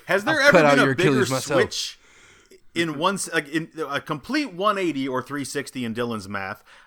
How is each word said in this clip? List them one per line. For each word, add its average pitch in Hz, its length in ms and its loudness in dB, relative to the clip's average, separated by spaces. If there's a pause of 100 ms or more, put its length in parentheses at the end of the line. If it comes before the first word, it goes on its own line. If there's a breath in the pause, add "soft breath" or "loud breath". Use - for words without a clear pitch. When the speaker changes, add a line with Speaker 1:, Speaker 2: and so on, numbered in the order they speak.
Speaker 1:
has 202 200 0
Speaker 2:
"I'll 311 80 2
Speaker 1:
there 285 160 4
Speaker 2:
cut 190 60 8
Speaker 1:
ever 156 100 8
Speaker 2:
out 143 100 6
Speaker 1:
been 233 80 6
Speaker 2:
your 135 80 2
Speaker 1:
a 120 40 -4
bigger - 140 4
Speaker 2:
Achilles 127 200 2
myself." 131 300 0
Speaker 1:
switch - 380 -4 (760 soft breath)
in 160 240 -2
one 190 160 0
s-, 180 180 -6
like, 156 160 -2
in 160 200 -4 (200)
a 139 120 -2
complete 226 540 -4
one 196 240 0
eighty 143 280 -2
or 127 160 -2
three 139 220 -8
sixty 131 400 -6
in 113 100 -4
Dylan's 113 340 -4
math 98 360 -8 (220 soft breath)